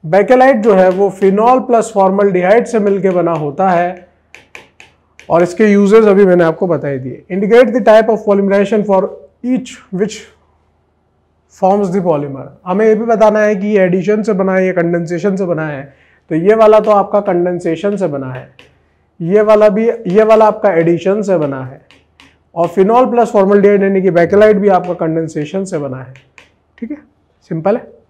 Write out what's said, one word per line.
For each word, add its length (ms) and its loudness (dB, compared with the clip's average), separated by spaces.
बेकेलाइट 520 2
जो 180 2
है 160 4
वो 200 0
फिनॉल 500 2
प्लस 340 -2
फॉर्मल्डिहाइड 720 0
से 120 -4
मिलके 320 0
बना 240 -2
होता 360 -4
है 360 -4
और 140 2
इसके 240 0
यूजेस 400 4
अभी 200 4
मैंने 180 4
आपको 220 -2
बता 220 -4
ही 100 -6
दिए। 240 -12
Indicate 420 2
the 120 -2
type 240 4
of 160 -2
polymerization 580 0
for 160 0
each 280 -4
which 260 -6
forms 320 0
the 120 -4
polymer। 420 -4
हमें 200 -2
ये 80 4
भी 100 -4
बताना 360 2
है 160 0
कि 120 -6
ये 120 0
एडिशन 420 -2
से 120 -2
बना 200 -2
है 120 0
या 60 -2
कंडेंसेशन 640 -4
से 80 -4
बना 220 -4
है। 160 -10
तो 40 -4
ये 200 0
वाला 260 4
तो 100 -2
आपका 320 0
कंडेंसेशन 720 -4
से 120 -4
बना 240 -8
है, 160 -16
ये 220 0
वाला 280 4
भी, 180 -2
ये 360 0
वाला 220 4
आपका 280 0
एडिशन 480 0
से 160 -2
बना 260 -6
है 160 -18
और 140 -2
फिनॉल 420 2
प्लस 220 0
फॉर्मल्डिहाइड 500 2
यानी 200 0
कि 100 2
बेकेलाइट 440 4
भी 140 0
आपका 260 0
कंडेंसेशन 680 -6
से 140 -8
बना 240 -10
है, 120 -20
ठीक 120 -12
है, 80 -12
सिंपल 260 -2
है। 180 -12